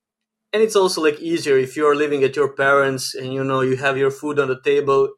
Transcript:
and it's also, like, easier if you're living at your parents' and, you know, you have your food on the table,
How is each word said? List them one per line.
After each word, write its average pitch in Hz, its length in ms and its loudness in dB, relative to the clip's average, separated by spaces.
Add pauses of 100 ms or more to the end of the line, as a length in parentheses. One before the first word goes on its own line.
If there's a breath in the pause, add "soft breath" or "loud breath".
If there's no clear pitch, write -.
(540)
and 214 100 2
it's 214 120 2
also, 190 260 2
like, 151 180 0
easier 151 380 0
if 131 180 -2
you're 147 200 2
living 143 280 0
at 131 120 0
your 139 180 -2
parents' 139 600 0
and, 131 200 -10
you 135 100 -4
know, 135 180 -2
you 131 160 0
have 135 200 -2
your 135 140 2
food 143 280 -4
on 139 80 0
the 131 140 -4
table, 139 560 2